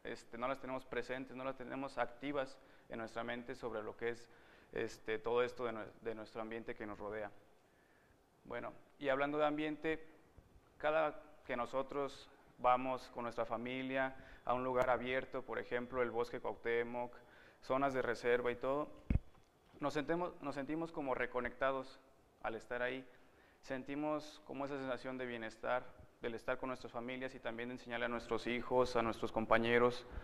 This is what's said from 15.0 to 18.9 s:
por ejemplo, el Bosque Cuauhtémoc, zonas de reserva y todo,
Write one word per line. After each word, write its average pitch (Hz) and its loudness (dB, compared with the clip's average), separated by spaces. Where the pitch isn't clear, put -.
por 113 -4
ejemplo, 120 0
el 117 2
Bosque 117 0
Cuauhtémoc, 117 0
zonas 135 4
de 131 2
reserva 120 4
y 120 -2
todo, 143 0